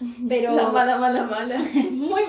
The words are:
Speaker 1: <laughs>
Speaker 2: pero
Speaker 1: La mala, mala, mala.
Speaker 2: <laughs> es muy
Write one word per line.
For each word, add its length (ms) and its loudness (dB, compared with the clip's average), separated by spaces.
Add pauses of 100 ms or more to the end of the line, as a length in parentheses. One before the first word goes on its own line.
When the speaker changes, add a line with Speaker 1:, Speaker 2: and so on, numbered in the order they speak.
Speaker 1:
<laughs> 280 -8
Speaker 2:
pero 240 0
Speaker 1:
La 180 4
mala, 280 2
mala, 260 0
mala. 320 -6
Speaker 2:
<laughs> 180 -4
es 180 2
muy 360 0